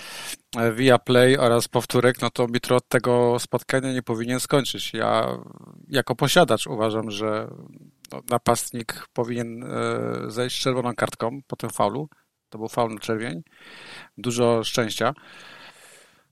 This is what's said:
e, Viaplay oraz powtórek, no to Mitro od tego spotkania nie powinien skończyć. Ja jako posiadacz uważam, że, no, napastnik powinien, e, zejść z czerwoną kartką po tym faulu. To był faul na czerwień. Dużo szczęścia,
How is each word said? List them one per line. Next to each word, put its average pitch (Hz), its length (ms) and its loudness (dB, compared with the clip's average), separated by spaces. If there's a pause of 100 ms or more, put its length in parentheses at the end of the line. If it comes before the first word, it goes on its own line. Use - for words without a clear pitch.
(580)
e, 117 160 2
Viaplay 127 640 6
oraz 120 300 4
powtórek, 123 540 2
no 117 80 0
to 123 180 0
Mitro 120 280 0
od - 120 0
tego 123 520 2
spotkania 131 540 -2
nie 127 100 -4
powinien 120 360 -4
skończyć. 120 540 -2
Ja 113 440 0 (500)
jako 127 280 -2
posiadacz 135 520 4
uważam, 110 440 -2
że, 107 360 -4 (640)
no, 67 180 -12
napastnik - 840 -2
powinien, 117 500 -6
e, - 40 -12 (640)
zejść 123 260 -4
z - 20 -4
czerwoną 127 360 0
kartką 117 520 -2
po - 80 -8
tym 117 140 -8
faulu. 113 400 -2 (400)
To 110 80 -16
był 110 100 -8
faul 117 260 -2
na 104 60 -12
czerwień. 117 420 -6 (760)
Dużo 117 460 2
szczęścia, 113 500 -2 (1200)